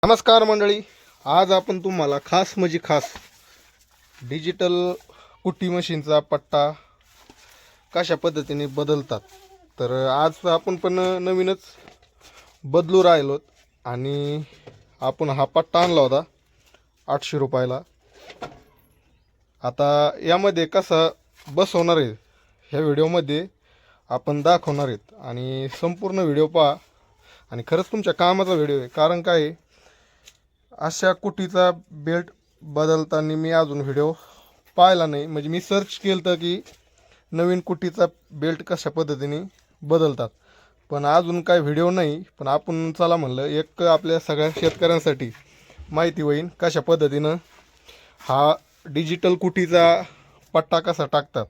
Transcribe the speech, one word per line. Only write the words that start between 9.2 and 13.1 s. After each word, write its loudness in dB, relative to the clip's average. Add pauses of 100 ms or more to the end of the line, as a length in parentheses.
तर -2
आज 0
आपण 0
पण -2 (280)
नवीनच 0 (1040)
बदलू 2
राहिलो 4 (480)